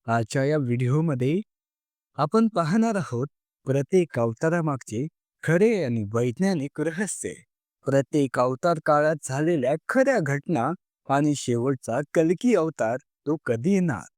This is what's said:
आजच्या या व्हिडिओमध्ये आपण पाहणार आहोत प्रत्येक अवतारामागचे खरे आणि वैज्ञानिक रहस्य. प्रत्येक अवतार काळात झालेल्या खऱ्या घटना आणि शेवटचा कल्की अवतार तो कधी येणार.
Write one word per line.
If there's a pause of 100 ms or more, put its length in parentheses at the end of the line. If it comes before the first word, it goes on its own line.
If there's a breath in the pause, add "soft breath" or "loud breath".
आजच्या
या
व्हिडिओमध्ये (760)
आपण
पाहणार
आहोत (380)
प्रत्येक
अवतारामागचे (360)
खरे
आणि
वैज्ञानिक
रहस्य. (520)
प्रत्येक
अवतार
काळात
झालेल्या (140)
खऱ्या
घटना (380)
आणि
शेवटचा (140)
कल्की
अवतार
तो
कधी
येणार. (140)